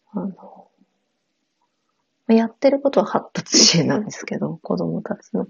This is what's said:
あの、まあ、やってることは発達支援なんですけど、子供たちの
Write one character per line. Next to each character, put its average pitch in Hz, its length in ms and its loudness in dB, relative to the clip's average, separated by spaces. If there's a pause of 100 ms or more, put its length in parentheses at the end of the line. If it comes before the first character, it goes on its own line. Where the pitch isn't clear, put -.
(120)
あ 202 80 -8
の、 - 480 -12 (1600)
ま 226 60 4
あ、 - 0 -
や 226 120 6
っ 220 100 -8
て 269 140 4
る 277 100 2
こ 277 120 0
と - 80 2
は 214 60 4
発 - 280 -4
達 - 240 -2
支 - 220 4
援 135 80 2
な 139 100 0
ん 214 80 -4
で - 60 -12
す - 140 -14
け - 120 -6
ど、 156 200 -6
子 - 200 -6
供 165 240 -4
た - 140 -8
ち - 180 -20
の 185 160 -4